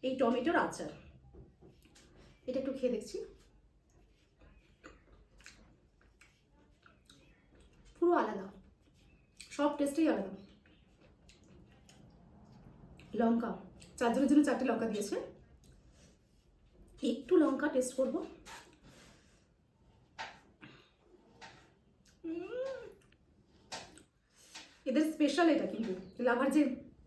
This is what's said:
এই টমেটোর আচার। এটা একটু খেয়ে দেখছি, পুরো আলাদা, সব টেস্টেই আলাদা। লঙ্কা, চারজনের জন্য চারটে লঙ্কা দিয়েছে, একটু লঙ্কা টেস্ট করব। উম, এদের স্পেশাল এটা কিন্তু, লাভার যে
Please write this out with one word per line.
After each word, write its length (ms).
এই 140
টমেটোর 360
আচার। 240
এটা 140
একটু 160
খেয়ে 160
দেখছি, 220
পুরো 160
আলাদা, 240
সব 220
টেস্টেই 340
আলাদা। 220
লঙ্কা, 300
চারজনের 320
জন্য 180
চারটে 220
লঙ্কা 220
দিয়েছে, 240
একটু 200
লঙ্কা 320
টেস্ট 240
করব। 160
উম, 520
এদের 160
স্পেশাল 400
এটা 180
কিন্তু, 200
লাভার 300
যে 60